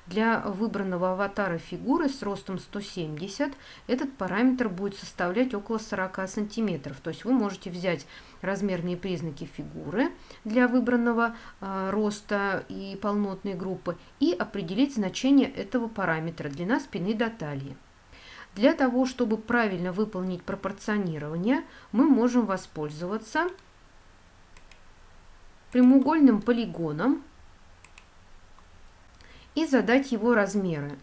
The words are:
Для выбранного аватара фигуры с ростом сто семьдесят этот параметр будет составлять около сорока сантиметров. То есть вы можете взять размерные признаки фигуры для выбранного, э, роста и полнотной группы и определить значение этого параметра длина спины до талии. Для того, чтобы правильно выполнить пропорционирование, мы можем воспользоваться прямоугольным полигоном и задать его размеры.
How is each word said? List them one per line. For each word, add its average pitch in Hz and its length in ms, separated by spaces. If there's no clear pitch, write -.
Для 220 360
выбранного 185 720
аватара 196 440
фигуры 233 520
с - 120
ростом 196 380
сто - 220
семьдесят 190 720
этот 262 300
параметр 240 500
будет 196 300
составлять 196 560
около 214 240
сорока 190 500
сантиметров. 196 760
То 165 80
есть 156 140
вы 220 80
можете 202 380
взять 175 360
размерные 180 560
признаки 165 480
фигуры 160 680
для 240 240
выбранного, 233 680
э, 190 280
роста 202 800
и 196 340
полнотной 202 520
группы 180 440
и 330 140
определить 208 600
значение 254 560
этого 233 380
параметра 165 640
длина 175 320
спины 208 320
до 220 160
талии. 143 480
Для 254 180
того, 262 320
чтобы 226 320
правильно 196 560
выполнить 185 500
пропорционирование, 196 1200
мы 220 100
можем 240 420
воспользоваться 185 1000
прямоугольным 262 720
полигоном 180 840
и 320 100
задать 262 460
его 233 240
размеры. 185 680